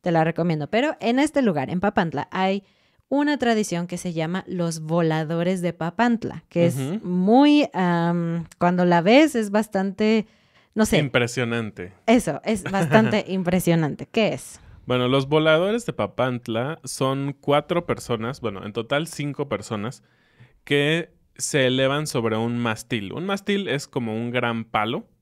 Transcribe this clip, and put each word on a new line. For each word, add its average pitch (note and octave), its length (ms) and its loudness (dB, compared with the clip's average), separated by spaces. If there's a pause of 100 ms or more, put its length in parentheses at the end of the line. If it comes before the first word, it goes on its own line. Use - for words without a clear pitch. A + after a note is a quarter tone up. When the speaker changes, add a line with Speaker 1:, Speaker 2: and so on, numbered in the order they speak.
Speaker 1:
Te F3+ 100 -2
la D#3+ 120 4
recomiendo. D#3+ 480 0
Pero C#4 280 0
en A#3+ 200 0
este D4 240 2
lugar, D3+ 260 0
en E3+ 100 -2
Papantla, F3 520 -2
hay F#3+ 320 -2 (440)
una C#4+ 300 0
tradición G#3+ 480 0
que F3 140 -8
se F3+ 140 -6
llama E3 340 -2
los E3+ 320 -4
voladores E3 800 0
de E3+ 120 -2
Papantla, G#3+ 760 -2
que E3+ 160 2
es D3 100 2
Speaker 2:
Ujú. C#3 320 -6
Speaker 1:
muy, B3 680 6
am, E3+ 720 0 (120)
cuando F3+ 260 2
la F3 180 4
ves C4 340 6
es G#3+ 160 -2
bastante, G#3 760 0 (500)
no G#3+ 100 4
sé. G#3+ 120 2
Speaker 2:
Impresionante. A#2 960 -2 (120)
Speaker 1:
Eso, G#3 380 2
es G3+ 200 -2
bastante F#3+ 640 2
Speaker 2:
<laughs> - 40 -14
Speaker 1:
impresionante. E3+ 840 0
¿Qué G#3 220 0
es? - 260 -14 (260)
Speaker 2:
Bueno, B2 220 0
los C3+ 220 0
voladores D#3+ 560 2
de - 80 -6
Papantla B2 880 -4
son C3+ 560 -4
cuatro D3+ 460 0
personas, A#2 560 -6
bueno, F#2+ 240 -8
en G#2 80 -10
total C#3 340 -2
cinco C#3+ 420 -8
personas, G#2 540 -8 (600)
que D3 480 0 (260)
se C3+ 300 0
elevan C3+ 400 0
sobre A2+ 300 -2
un A#2 200 -2
mástil. A2 560 -4
Un E3 140 -8
mástil G3 400 -2
es C3+ 200 -4
como A2 280 -6
un A#2 160 -4
gran A#2+ 340 -2
palo A2+ 400 -4 (160)